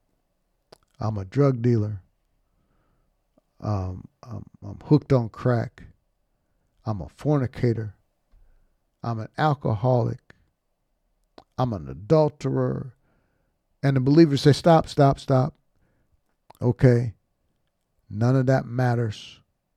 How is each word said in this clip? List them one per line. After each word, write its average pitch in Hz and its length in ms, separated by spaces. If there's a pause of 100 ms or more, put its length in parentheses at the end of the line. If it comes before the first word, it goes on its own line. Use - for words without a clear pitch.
(1000)
I'm 110 180
a 98 80
drug 131 360
dealer. 107 400 (1600)
Um, 95 460 (160)
I'm, 110 220 (180)
I'm 98 220
hooked - 260
on 120 180
crack. - 540 (1000)
I'm 107 160
a 73 80
fornicator. 120 880 (1080)
I'm 113 160
an 110 180
alcoholic. 123 1000 (1200)
I'm 127 160
an 78 160
adulterer." 131 1040 (880)
And 139 140
the 131 60
believers 143 400
say, 147 100
"Stop, 160 380
stop, 139 300
stop. 131 360 (1080)
Okay, 120 520 (960)
none 117 260
of 131 120
that 131 180
matters. 120 760 (380)